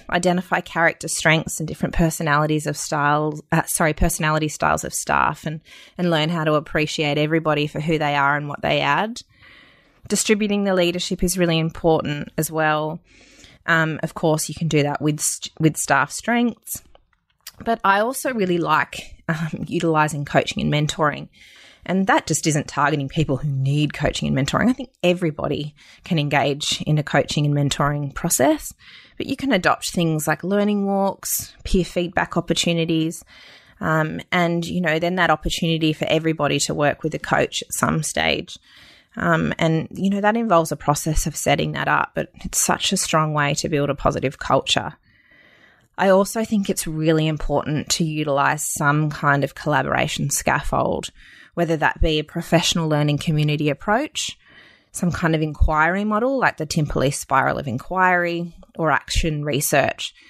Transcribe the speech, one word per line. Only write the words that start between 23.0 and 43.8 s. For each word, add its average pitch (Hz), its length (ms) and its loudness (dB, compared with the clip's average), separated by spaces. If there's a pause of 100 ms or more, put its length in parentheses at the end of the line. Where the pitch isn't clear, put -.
people 147 280 0
who 147 120 -2
need 143 440 0
coaching - 360 -2
and 147 80 0
mentoring. 139 340 2
I - 20 2
think 254 180 -6 (120)
everybody 151 720 0 (300)
can 165 140 0
engage 143 680 0
in 151 120 2
a 147 40 0
coaching 147 420 0
and 147 100 2
mentoring 143 600 0
process, - 580 0 (440)
but - 100 -8
you 277 100 -4
can 269 160 -2
adopt - 380 0
things 160 380 0
like 151 160 -2
learning 202 420 0
walks, - 640 -2 (120)
peer 180 200 2
feedback 170 520 -2
opportunities, 165 880 0 (560)
um, 160 400 0 (100)
and, 170 340 2
you 170 160 -4
know, 160 200 0
then 175 160 0
that 170 140 4
opportunity 160 640 0
for - 140 -4
everybody 156 540 0
to - 140 -2
work 147 280 0
with 156 120 -4
a 147 40 -4
coach - 440 -2
at - 100 -12
some 160 320 0
stage. - 520 -2 (600)
Um, 165 420 0
and, 160 320 0
you 185 180 -2
know, 196 120 0
that 208 160 2
involves 180 340 2
a 151 60 -4
process 151 500 0
of 151 80 -6
setting 151 380 0
that 143 160 -4
up, 147 260 0
but - 160 -4 (140)
it's - 160 -4
such - 320 0
a 196 40 0
strong 156 380 0
way 147 200 2
to - 140 -4
build 143 220 0